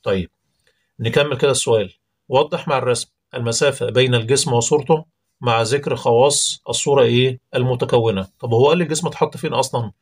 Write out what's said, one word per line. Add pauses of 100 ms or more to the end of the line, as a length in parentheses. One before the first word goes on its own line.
طيب (680)
نكمل
كده
السؤال، (340)
وضح
مع
الرسم (240)
المسافة
بين
الجسم
وصورته (360)
مع
ذكر
خواص
الصورة
إيه؟ (140)
المتكونة. (100)
طب
هو
قال
لي
الجسم
اتحط
فين
أصلًا؟